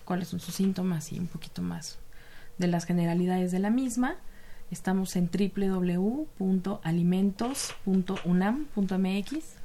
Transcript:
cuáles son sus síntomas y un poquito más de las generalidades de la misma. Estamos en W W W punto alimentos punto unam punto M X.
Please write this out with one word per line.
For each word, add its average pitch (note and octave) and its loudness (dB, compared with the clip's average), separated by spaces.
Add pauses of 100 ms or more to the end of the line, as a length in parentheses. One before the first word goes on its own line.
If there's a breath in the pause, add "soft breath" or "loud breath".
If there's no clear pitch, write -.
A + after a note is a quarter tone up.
cuáles F#3 -2
son F3+ -6
sus E3+ -8
síntomas F#3 0
y - -6
un F3 -2
poquito - -8
más - -6 (580 loud breath)
de F3+ 2
las E3+ 2
generalidades F3+ 2
de F#3 0
la G3+ 2
misma. B3 0 (560 soft breath)
Estamos F#3+ 0
en F3 4
W F#3+ 2 (160)
W F3+ 2
W A3+ 2 (120)
punto F#3+ 0
alimentos F#3+ 2
punto F#3+ 2
unam G3 4 (100)
punto F#3+ 2
M F#3+ 2
X. C4+ -6